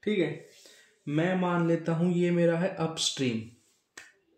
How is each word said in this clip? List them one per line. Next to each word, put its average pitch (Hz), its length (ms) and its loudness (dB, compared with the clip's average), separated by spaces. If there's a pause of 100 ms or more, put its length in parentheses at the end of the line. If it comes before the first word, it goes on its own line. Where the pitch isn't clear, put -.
ठीक 208 160 0
है, 151 300 -2 (580)
मैं 165 300 0
मान 175 320 2
लेता 165 260 0
हूं 175 180 2
ये 175 200 2
मेरा 170 260 2
है 185 180 -2
अपस्ट्रीम। 139 640 -2 (960)